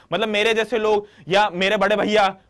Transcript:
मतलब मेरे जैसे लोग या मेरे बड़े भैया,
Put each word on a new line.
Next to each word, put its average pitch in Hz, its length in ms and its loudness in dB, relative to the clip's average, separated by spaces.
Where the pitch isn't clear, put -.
मतलब 208 160 -2
मेरे 208 260 0
जैसे 220 240 -2
लोग 214 280 0
या 202 220 2
मेरे 190 260 -2
बड़े 202 200 2
भैया, 202 400 0